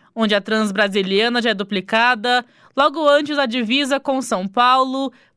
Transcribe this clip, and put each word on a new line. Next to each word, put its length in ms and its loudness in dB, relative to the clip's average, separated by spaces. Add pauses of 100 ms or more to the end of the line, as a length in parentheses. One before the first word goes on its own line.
(160)
onde 180 0
a 80 2
Transbrasiliana 1000 0
já 100 0
é 20 0
duplicada, 920 0 (300)
logo 320 0
antes 300 2
da 80 2
divisa 540 0
com 220 -2
São 260 -4
Paulo, 640 0 (260)